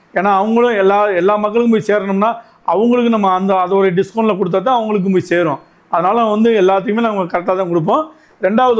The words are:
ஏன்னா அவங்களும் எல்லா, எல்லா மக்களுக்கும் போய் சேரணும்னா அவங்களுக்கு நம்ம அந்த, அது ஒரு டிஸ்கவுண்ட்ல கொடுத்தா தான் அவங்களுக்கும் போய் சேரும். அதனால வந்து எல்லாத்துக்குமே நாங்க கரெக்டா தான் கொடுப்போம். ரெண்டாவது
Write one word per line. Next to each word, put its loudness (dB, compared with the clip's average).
ஏன்னா 0
அவங்களும் 0
எல்லா, 2
எல்லா 2
மக்களுக்கும் 0
போய் -2
சேரணும்னா 0
அவங்களுக்கு 2
நம்ம 0
அந்த, -2
அது -2
ஒரு 2
டிஸ்கவுண்ட்ல 0
கொடுத்தா -2
தான் 0
அவங்களுக்கும் -2
போய் -2
சேரும். -2
அதனால 0
வந்து 2
எல்லாத்துக்குமே 0
நாங்க -2
கரெக்டா -2
தான் -4
கொடுப்போம். 0
ரெண்டாவது 2